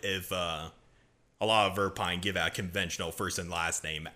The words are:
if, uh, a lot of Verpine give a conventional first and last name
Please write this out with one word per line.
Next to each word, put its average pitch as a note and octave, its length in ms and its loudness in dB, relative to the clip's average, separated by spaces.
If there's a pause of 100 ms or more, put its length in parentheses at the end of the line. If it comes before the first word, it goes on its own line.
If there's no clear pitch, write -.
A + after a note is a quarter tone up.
if, F#2+ 280 -2
uh, E2 380 -2 (720)
a G#2 40 4
lot A2 260 6
of F#2 40 -8
Verpine F#2+ 440 0
give F#2 160 0
a E2+ 160 2
conventional F2+ 600 -2
first F#2 280 -2
and F2 100 -6
last E2 340 -2
name D#2 320 -6